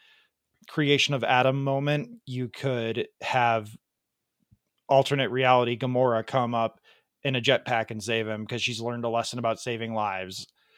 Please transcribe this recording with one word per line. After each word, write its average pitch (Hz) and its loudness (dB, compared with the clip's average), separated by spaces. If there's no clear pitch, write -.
creation 143 2
of 117 -2
Adam 131 4
moment, 139 -2
you 123 -6
could 120 -4
have 113 0
alternate 135 4
reality 123 4
Gamora 123 2
come 120 0
up 113 -2
in 135 -2
a 120 0
jetpack 117 2
and 107 -8
save 113 -2
him 107 -6
'cause 117 -6
she's 117 -4
learned 120 -6
a 117 -2
lesson 117 -2
about 117 -2
saving 113 -6
lives. 95 -6